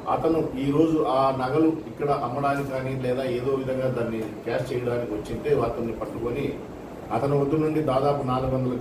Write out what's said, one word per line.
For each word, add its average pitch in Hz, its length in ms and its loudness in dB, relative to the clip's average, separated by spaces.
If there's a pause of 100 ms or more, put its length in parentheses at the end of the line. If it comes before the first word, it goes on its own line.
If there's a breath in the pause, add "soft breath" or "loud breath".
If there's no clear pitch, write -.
(140)
అతను 160 260 2 (260)
ఈరోజు 156 320 6 (200)
ఆ 131 40 4 (200)
నగలు 151 280 4 (220)
ఇక్కడ 147 180 -2 (160)
అమ్మడానికి 139 480 0
కానీ 131 180 -2 (140)
లేదా 127 180 0 (140)
ఏదో 127 140 0 (100)
విధంగా 131 260 -2 (100)
దాన్ని 113 220 -2 (260)
క్యాష్ 127 260 -2
చేయడానికి 120 440 -2
వచ్చింటే 113 360 -4 (160)
అతన్ని 113 340 -4
పట్టుకొని 120 440 -4 (680)
అతని 139 260 2
వద్ద 139 220 2
నుండి 156 180 2 (100)
దాదాపు 139 380 2
నాలుగు 131 260 0
వందల 123 260 0